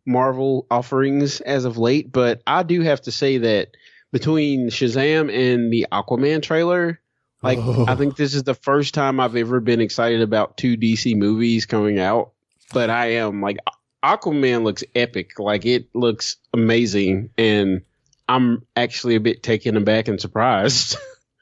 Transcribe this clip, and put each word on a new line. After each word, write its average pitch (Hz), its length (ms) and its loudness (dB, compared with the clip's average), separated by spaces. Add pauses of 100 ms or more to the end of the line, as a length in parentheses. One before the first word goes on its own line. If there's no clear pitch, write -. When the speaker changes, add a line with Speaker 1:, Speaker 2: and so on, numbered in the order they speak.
Speaker 1:
Marvel 131 640 0
offerings 139 720 0
as 131 240 -2
of 117 120 -6
late, 127 340 0
but 123 340 0
I 165 180 0
do 170 180 0
have 151 220 0
to 127 80 -10
say 135 280 0
that 110 300 0 (420)
between 143 580 0
Shazam 135 640 0
and 120 400 2
the 113 180 0
Aquaman 131 520 -2
trailer, 170 560 0 (420)
like, 127 180 0
Speaker 2:
Oh. 117 280 0
Speaker 1:
I 127 80 0
think 139 200 0
this 143 200 -2
is 139 80 -2
the 131 100 -2
first 139 400 0
time 135 260 0
I've 120 160 0
ever 120 240 0
been 117 220 2
excited 117 400 0
about 107 360 0
two 120 200 0
D 113 180 2
C 110 200 0
movies 110 500 0
coming 104 320 0
out, 98 360 0 (380)
but 120 200 0
I 117 220 0
am. 104 280 -2
Like, 101 160 -4 (460)
Aquaman 135 600 0
looks 107 200 -2 (100)
epic. 120 460 -4
Like, 104 260 -2
it 120 300 0
looks 117 420 -2 (160)
amazing, 104 840 0
and 101 420 2 (480)
I'm 123 460 2
actually 120 400 0
a 110 40 4
bit - 220 -2
taken 113 340 -2
aback 107 320 2
and 101 140 -4
surprised. 107 800 0
<laughs> 554 60 -18 (340)